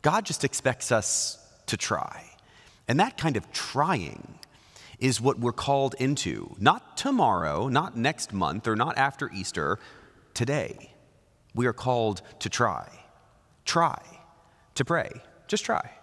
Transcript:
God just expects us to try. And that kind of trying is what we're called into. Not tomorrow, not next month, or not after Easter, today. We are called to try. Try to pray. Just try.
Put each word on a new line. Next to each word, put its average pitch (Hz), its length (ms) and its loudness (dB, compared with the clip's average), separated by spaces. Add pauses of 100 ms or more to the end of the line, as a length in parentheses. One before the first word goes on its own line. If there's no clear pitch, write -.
God 196 220 2
just 147 200 -2
expects - 480 0
us - 440 0 (300)
to 110 100 -2
try. - 460 -4 (640)
And 131 140 2
that 247 180 2
kind 147 180 0
of - 140 -6
trying 127 880 -2 (640)
is 123 200 2
what 123 200 2
we're 117 120 2
called 139 460 2
into. 95 640 -2
Not 160 360 2
tomorrow, 104 720 2
not 143 280 -2
next 123 360 -2
month, 95 360 -2
or 110 80 2
not 131 220 0
after 135 340 0
Easter, 92 480 -4 (520)
today. 127 600 -4 (640)
We 120 120 0
are 117 60 2
called 117 500 0 (180)
to 110 80 -4
try. 87 400 0 (760)
Try - 360 4 (760)
to 131 80 2
pray. 170 260 0 (380)
Just - 160 0
try. - 260 -2 (120)